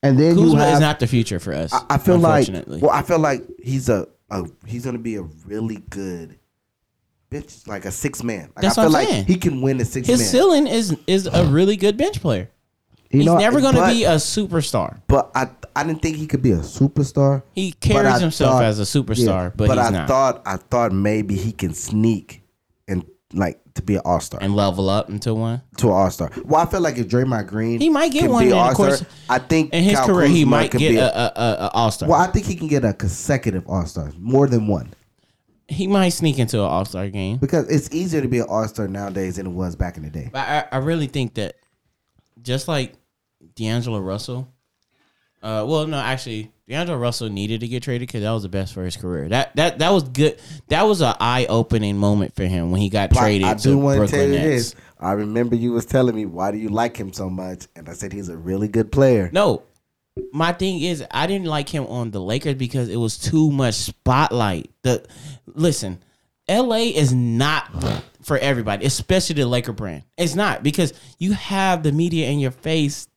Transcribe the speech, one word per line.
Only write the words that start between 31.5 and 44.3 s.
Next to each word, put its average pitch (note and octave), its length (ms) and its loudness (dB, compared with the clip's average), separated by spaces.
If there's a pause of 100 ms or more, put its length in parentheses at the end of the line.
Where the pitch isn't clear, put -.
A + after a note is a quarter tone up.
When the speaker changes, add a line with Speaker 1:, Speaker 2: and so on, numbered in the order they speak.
Speaker 2:
a - 80 -4
all-star. A2+ 360 0
Speaker 1:
Well, D#3 100 6
I F#3 80 4
think G3 180 0
he G3 100 -4
can D#3+ 120 -6
get C#3+ 180 2
a G2+ 80 2
consecutive G2 760 -2
all-star, E2 520 -4
more C3 280 4
than A2+ 200 2
one. E2 260 -2 (760)
Speaker 2:
He E3 200 -4
might F#3+ 220 4
sneak D#3 300 0
into A#2 200 0
an G2 60 2
all-star F#2+ 440 -4
game. G2 300 -4
Speaker 1:
Because C#3+ 300 0
it's C#3+ 240 -2
easier E3+ 280 -2
to C3 80 -2
be B2 100 0
an A#2 100 -4
all-star G#2+ 400 -4
nowadays F#2+ 480 -6
than F#2+ 100 -8
it F2+ 40 -8
was F2 260 -6
back F2 200 -4
in D#2 60 -12
the D2+ 60 -12
day. D#2 220 -12
Speaker 2:
But C3 160 -6
I, D3 240 -2
I C3 80 -2
really D3+ 280 -2
think B2+ 280 -6
that G2+ 200 -6 (840)
just B2 260 -6
like C#3+ 280 -4 (600)
D'Angelo A2+ 460 -4
Russell, B2 480 -8 (920)